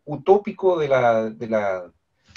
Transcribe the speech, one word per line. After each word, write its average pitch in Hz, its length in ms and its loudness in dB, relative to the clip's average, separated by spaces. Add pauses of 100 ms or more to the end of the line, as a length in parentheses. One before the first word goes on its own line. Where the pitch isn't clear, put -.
utópico 185 720 0
de 151 120 -2
la, 117 420 2
de 113 160 -12
la, 98 440 -4 (460)